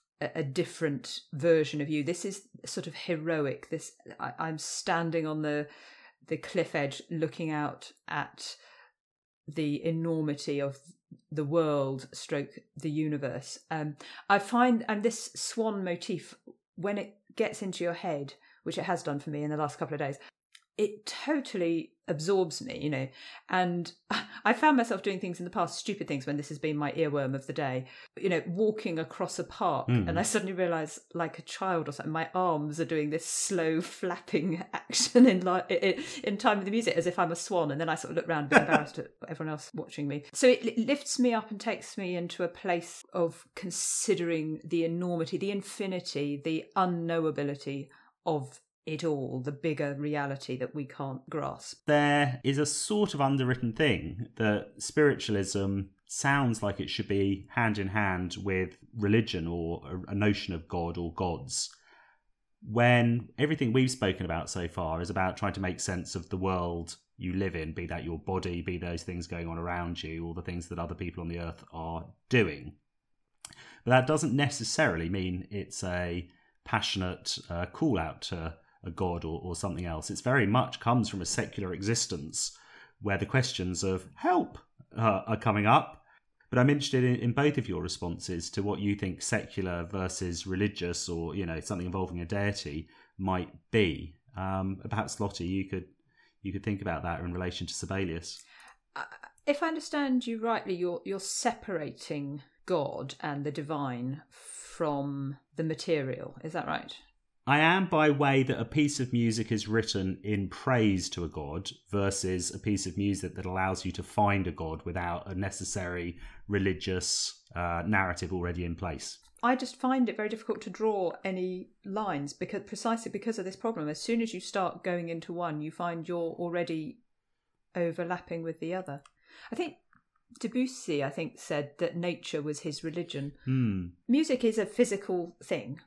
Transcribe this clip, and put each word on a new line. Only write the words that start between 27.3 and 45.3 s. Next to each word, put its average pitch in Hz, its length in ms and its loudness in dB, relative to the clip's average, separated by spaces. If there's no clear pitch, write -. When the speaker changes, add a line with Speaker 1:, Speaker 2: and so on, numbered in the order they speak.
Speaker 1:
of 135 120 -6
the 156 60 -4
day, 131 320 -2
you 190 120 0
know, 165 160 2
walking 196 520 0
across 160 400 -4
a 175 60 -2
park, 160 440 0
Speaker 2:
Mm. 110 200 4
Speaker 1:
and 156 100 0
I 190 40 4
suddenly 196 320 0
realise, 170 440 0
like 165 260 -4
a 160 40 -14
child 175 440 -2
or 147 60 -4
something, 156 200 -6
my 160 220 -2
arms 160 460 2
are 160 60 0
doing 151 240 2
this 160 160 -2
slow 160 540 2
<laughs> - 20 2
flapping 175 880 -2
action - 540 8
in, 185 180 8
li-, 185 240 4
i-, 170 140 4
i-, 190 160 4
in 196 140 0
time 214 180 4
with 196 80 -2
the 196 60 -4
music, 226 260 2
as 170 100 4
if 175 120 0
I'm 175 140 2
a 170 40 -4
swan, 170 340 0
and 139 80 -2
then 160 120 0
I 156 40 2
sort - 180 -6
of 160 40 -4
look 165 120 -2
round, 151 180 0
a - 20 -4
bit 214 140 10
embarrassed 151 360 2
at - 100 -6
everyone 156 240 -6
else 151 220 -10
watching 147 340 -6
me. 143 240 -4
So - 160 4
it 247 160 6
li-, 233 220 0
lifts 285 320 0
me 247 160 4
up 220 160 -2
and 202 100 -8
takes - 380 -6
me 180 180 -4
into 175 260 -4
a 170 60 2
place 170 640 -4
of 170 320 0
considering 165 1080 0
the 165 220 0
enormity, 175 500 0